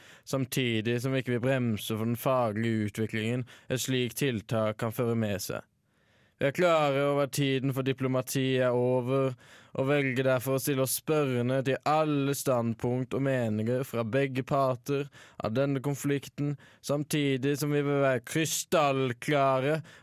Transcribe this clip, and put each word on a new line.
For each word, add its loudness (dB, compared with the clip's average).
samtidig 0
som -2
vi 0
ikke -2
vil -2
bremse 0
for -2
den 0
faglige 0
utviklingen -4
et -2
slikt -2
tiltak -2
kan -2
føre 0
med 0
seg. -8
Vi 2
er -6
klare 2
over 2
at -8
tiden 0
for -2
diplomati 0
er 2
over, 2
og 0
velger 0
derfor 2
å 0
stille 0
oss -2
spørrende 0
til 0
alle 2
standpunkt 0
og 0
meninger 0
fra -4
begge 0
parter 0
av -4
denne 0
konflikten, -4
samtidig 0
som -2
vi 2
vil 2
være 2
krystallklare 0